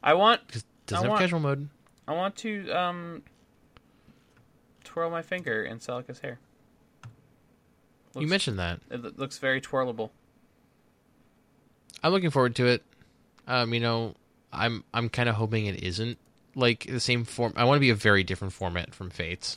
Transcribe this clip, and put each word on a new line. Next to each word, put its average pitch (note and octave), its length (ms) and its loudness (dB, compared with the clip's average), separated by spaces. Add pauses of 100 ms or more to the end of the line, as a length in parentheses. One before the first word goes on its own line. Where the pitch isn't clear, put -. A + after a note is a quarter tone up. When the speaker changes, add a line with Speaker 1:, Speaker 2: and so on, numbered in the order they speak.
Speaker 1:
I D3+ 120 6
want, G#3 340 4
Speaker 2:
'Cause A2+ 140 -12
it - 240 -20
doesn't E3 120 -2
Speaker 1:
I F3+ 80 0
Speaker 2:
have G#3 40 2
Speaker 1:
want, G#3+ 100 4
Speaker 2:
casual E3+ 200 2
mode. C#3+ 280 -2 (380)
Speaker 1:
I C#3 60 -6
want F#3 240 -2
to, G#3 340 -6
um, F3 520 -4 (1600)
twirl E3+ 260 -4
my E3 120 -4
finger C3 420 -2
in A2+ 160 -10
Celica's B2 400 -10
hair. B2+ 180 -10 (1800)
Speaker 2:
You D3+ 80 -6
Speaker 1:
Looks, D3+ 80 -2
Speaker 2:
mentioned C#3+ 280 0
that. F2 220 -4 (100)
Speaker 1:
it B2 120 -8
loo-, A2 140 -12
looks C3+ 220 -8
very C3+ 220 0
twirlable. B2 500 -2 (1900)
Speaker 2:
I'm E3 100 2
looking F3+ 180 2
forward B2+ 260 2
to B2 100 2
it. B2 160 4 (640)
Um, B2 280 -2
you A#2 60 0
know, A#2 340 0 (380)
I'm, A2+ 320 -2 (100)
I'm A#2 140 0
kinda A#2+ 240 0
hoping A2 340 0
it G2 160 -6
isn't, G#2+ 360 -6 (360)
like, A#2+ 340 2
the B2 120 -4
same A#2+ 240 0
form. A#2 320 -2
I A#2+ 80 4
wanna C#3 160 8
be C3 100 6
a A2+ 40 6
very G2+ 300 6
different F#2+ 280 -4
format F2 420 -4
from F2+ 160 -12
Fates, - 460 -6